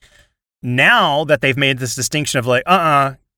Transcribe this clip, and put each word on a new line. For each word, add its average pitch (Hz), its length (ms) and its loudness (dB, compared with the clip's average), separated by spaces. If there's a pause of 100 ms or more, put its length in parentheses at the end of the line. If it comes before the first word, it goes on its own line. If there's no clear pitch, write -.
(640)
Now 151 600 2
that 147 160 0
they've 135 160 0
made 135 220 0
this 123 160 -6
distinction 143 440 -4
of, 113 80 -2
like, 123 200 0
uh-uh, 151 480 2 (240)